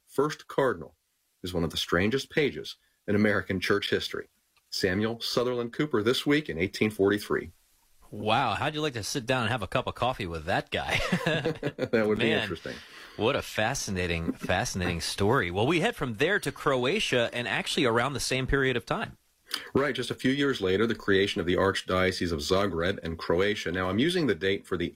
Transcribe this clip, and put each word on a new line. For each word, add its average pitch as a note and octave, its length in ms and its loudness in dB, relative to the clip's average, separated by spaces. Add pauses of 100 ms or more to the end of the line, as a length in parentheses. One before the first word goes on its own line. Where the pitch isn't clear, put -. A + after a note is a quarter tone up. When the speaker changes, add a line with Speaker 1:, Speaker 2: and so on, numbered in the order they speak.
Speaker 1:
first - 420 -2
cardinal, A2+ 480 -2 (460)
is F2+ 120 -8
one E2+ 100 0
of D#2 60 -2
the - 80 -6
strangest G#2+ 500 0
pages A#2+ 480 -2 (300)
in G#2 80 0
American G2+ 440 2
church G2+ 300 0
history. - 400 -4 (400)
Samuel G#2+ 540 0
Sutherland A#2+ 500 -2
Cooper D3 300 0
this A#2 240 2
week D3 240 2
in D#2+ 80 -6
eighteen G2+ 320 0
forty-three. G2+ 640 2 (580)
Speaker 2:
Wow, G#2+ 440 0
how'd C3+ 200 -2
you D3+ 60 -4
like D3+ 140 -2
to A2+ 80 -6
sit A#2 240 -4
down B2+ 160 2
and G#2+ 80 0
have A#2+ 120 -2
a F2+ 40 -4
cup - 200 -2
of G2 80 -4
coffee A#2+ 320 -2
with E2 180 -8
that G#2+ 260 0
guy? - 300 -2 (240)
<laughs> - 0 -
Speaker 1:
That C#3+ 840 0
would G#2+ 120 2
be A#2+ 120 2
Speaker 2:
Man, C3+ 100 2
Speaker 1:
interesting. F#2 320 -6 (460)
Speaker 2:
what A#2 180 2
a F2+ 60 -2
fascinating, F2+ 920 -2
fascinating F2+ 680 -2
story. G#2 480 2
Well, G2+ 160 2
we D#3+ 140 2
head A#3 140 0
from B2 200 -6
there D#3+ 240 2
to D3 120 -2
Croatia C3 840 2
and A#2+ 120 -4
actually C#3 380 0
around A#2+ 300 2
the A#2+ 60 -4
same C3 260 -2
period C3 320 2
of - 80 -6
time. - 320 -4 (560)
Speaker 1:
Right, C3+ 200 2
just A#2+ 160 -6
a F#2+ 40 -4
few C3 160 0
years C3+ 320 0
later, G2 240 4
the A2+ 80 -2
creation G2 480 2
of D#2+ 40 -2
the F2+ 100 4
Archdiocese F#2 760 2
of D#2+ 60 0
Zagreb F#2 640 0
and E2 160 -6
Croatia. F#2 540 0
Now, F#2 180 -2
I'm G2 80 0
using E3+ 280 2
the G#2 80 2
date F#2+ 320 0
for F#2 120 -2
the E2 180 -2